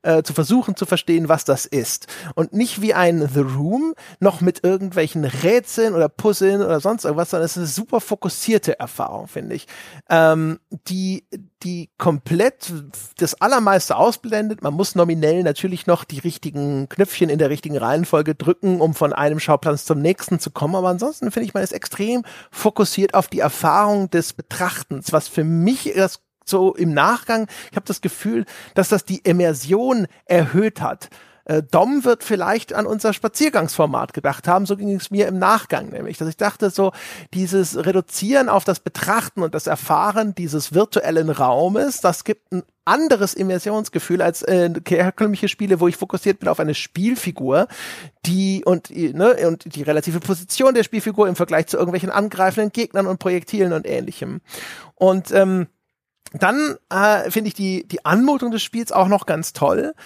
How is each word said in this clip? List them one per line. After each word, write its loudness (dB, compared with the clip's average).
äh, 4
zu -8
versuchen 2
zu -4
verstehen, 0
was 2
das 0
ist. -4
Und -2
nicht -2
wie 0
ein 2
The 0
Room, -2
noch 2
mit 0
irgendwelchen 0
Rätseln 0
oder 2
Puzzeln 2
oder 0
sonst -2
irgendwas, -2
sondern 0
es -4
ist -6
eine -4
super -4
fokussierte -2
Erfahrung, -10
finde -10
ich. -14
Ähm, 4
die, -4
die -8
komplett 0
das -2
Allermeiste 4
ausblendet. 0
Man -2
muss -2
nominell 2
natürlich -2
noch 2
die -12
richtigen -4
Knöpfchen 0
in 0
der 2
richtigen -6
Reihenfolge 2
drücken, 0
um 2
von 0
einem 0
Schauplatz 0
zum 0
nächsten 0
zu -6
kommen. -4
Aber 0
ansonsten -2
finde -4
ich, -12
man -2
ist -4
extrem -4
fokussiert 0
auf 4
die -4
Erfahrung 2
des 0
Betrachtens, -6
was 2
für 0
mich 2
das 0
so 2
im 0
Nachgang, 2
ich -10
habe -6
das -6
Gefühl, -4
dass 2
das 0
die -6
Immersion 2
erhöht 2
hat. -6
Äh, 0
Dom 2
wird 2
vielleicht -2
an -2
unser -2
Spaziergangsformat 0
gedacht -4
haben, 4
so -2
ging -2
es -6
mir 2
im -4
Nachgang 0
nämlich, -12
dass -4
ich -8
dachte, 0
so 0
dieses 0
Reduzieren 0
auf 2
das -2
Betrachten -4
und -2
das -4
Erfahren 0
dieses -4
virtuellen 2
Raumes, 0
das 0
gibt -6
ein -4
anderes 2
Immersionsgefühl -2
als, 0
äh, 4
herkömmliche 0
Spiele, 0
wo 6
ich 0
fokussiert -2
bin -2
auf 0
eine 0
Spielfigur, -2
die 0
und, 0
ne, 2
und -4
die -8
relative -2
Position 0
der 2
Spielfigur 0
im -2
Vergleich 0
zu -4
irgendwelchen -2
angreifenden 0
Gegnern -2
und -2
Projektilen 0
und -4
Ähnlichem. -6
Und, 2
ähm, 4
dann, 0
äh, 2
finde -2
ich -6
die, -4
die -10
Anmutung 2
des -2
Spiels -6
auch 4
noch 2
ganz -4
toll. 0